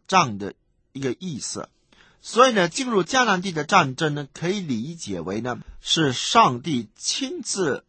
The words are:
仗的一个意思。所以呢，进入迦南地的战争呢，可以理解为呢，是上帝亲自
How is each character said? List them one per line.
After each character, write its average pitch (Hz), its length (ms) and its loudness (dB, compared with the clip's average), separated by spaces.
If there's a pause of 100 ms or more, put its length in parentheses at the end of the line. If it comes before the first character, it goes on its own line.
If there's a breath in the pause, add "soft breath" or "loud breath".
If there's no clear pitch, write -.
仗 139 320 2
的 98 160 -8 (380)
一 135 80 -12
个 131 180 -2
意 156 220 -8
思。 - 280 -10 (520 soft breath)
所 254 280 4
以 254 40 2
呢， 185 160 4
进 254 200 -4
入 214 140 2
迦 254 220 2
南 190 180 2
地 196 80 -4
的 156 140 -4
战 151 320 4
争 151 180 -2
呢， 147 180 -6
可 165 180 -4
以 208 100 -2
理 139 340 -4
解 101 260 -8
为 95 200 -4
呢， 120 180 -6 (220 soft breath)
是 151 320 2
上 135 500 2
帝 123 320 -4
亲 277 480 -6
自 156 460 -2